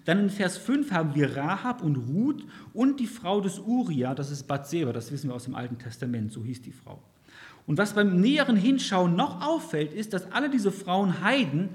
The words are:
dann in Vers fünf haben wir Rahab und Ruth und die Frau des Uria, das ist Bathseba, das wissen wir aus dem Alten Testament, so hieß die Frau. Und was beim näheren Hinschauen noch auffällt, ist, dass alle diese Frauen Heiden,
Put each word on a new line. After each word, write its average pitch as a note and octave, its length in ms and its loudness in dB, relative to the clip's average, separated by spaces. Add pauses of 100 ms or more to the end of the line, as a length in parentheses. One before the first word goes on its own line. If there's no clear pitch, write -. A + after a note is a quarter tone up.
dann E3+ 140 4
in G3+ 100 4
Vers G3 280 -2
fünf C#4+ 340 0
haben D#3+ 240 0
wir C3+ 200 2
Rahab F#3+ 460 -2
und D3+ 140 2
Ruth D#3 500 -2 (280)
und C4+ 260 2
die A#3 80 -2
Frau G3+ 340 -2
des F#3+ 160 -2
Uria, E3 560 0
das C#3 160 -4
ist C#3 140 -8
Bathseba, C#3+ 500 -2
das A2+ 180 -8
wissen C#3+ 180 -6
wir B2 60 -6
aus A#2+ 100 -10
dem B2 100 -8
Alten A#2+ 240 -8
Testament, A#2 520 -6
so A#2 140 -10
hieß A#2+ 160 -8
die - 100 -16
Frau. - 300 -20 (640)
Und D3+ 120 0
was G#3 160 2
beim G3+ 280 4
näheren C4+ 340 4
Hinschauen F#3+ 600 4
noch - 300 0
auffällt, D#3 460 -2
ist, G#3+ 220 -8
dass F3+ 180 -4
alle C#4 180 0
diese G#3+ 220 2
Frauen F#3 500 0
Heiden, F#3+ 540 2